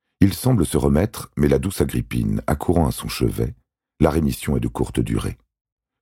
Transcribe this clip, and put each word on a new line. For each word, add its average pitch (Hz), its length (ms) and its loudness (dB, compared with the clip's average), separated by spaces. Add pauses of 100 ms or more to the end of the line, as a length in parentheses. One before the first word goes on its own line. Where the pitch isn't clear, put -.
(200)
Il 98 120 6
semble 117 320 2
se - 120 -4
remettre, 71 600 0
mais 71 120 2
la 69 100 4
douce 80 220 -4
Agrippine, 60 680 -2
accourant 82 400 2
à 60 60 0
son - 160 -10
chevet, 57 460 -2 (460)
la 80 100 6
rémission 71 460 0
est 60 40 0
de 58 80 -4
courte - 320 -4
durée. 57 380 -4 (640)